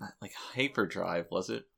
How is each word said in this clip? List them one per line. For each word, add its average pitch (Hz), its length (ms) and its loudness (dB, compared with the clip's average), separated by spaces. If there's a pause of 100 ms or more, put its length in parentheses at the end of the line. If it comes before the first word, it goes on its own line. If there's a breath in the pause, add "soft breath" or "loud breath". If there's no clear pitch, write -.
(200)
like, 101 120 -12 (220)
hyperdrive, 95 760 2
was 92 180 0
it? 117 160 -2 (140)